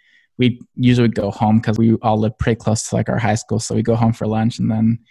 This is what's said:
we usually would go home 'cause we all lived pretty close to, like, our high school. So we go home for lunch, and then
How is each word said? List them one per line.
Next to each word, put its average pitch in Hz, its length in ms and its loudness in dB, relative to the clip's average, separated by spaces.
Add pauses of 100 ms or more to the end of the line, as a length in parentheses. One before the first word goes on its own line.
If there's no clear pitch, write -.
(380)
we 123 220 0 (160)
usually 123 320 4
would 107 80 -2
go 101 160 -2
home 110 300 2
'cause 110 160 -2
we 113 240 4
all 110 160 0
lived 110 220 -2
pretty 117 180 0
close - 320 -4
to, 117 60 -4
like, 113 140 -2
our - 80 -2
high 110 180 0
school. 110 240 -4
So - 160 -8
we 110 60 0
go 113 140 2
home 113 180 2
for 110 140 -4
lunch, 110 320 -2
and 113 100 -2
then 113 300 0 (120)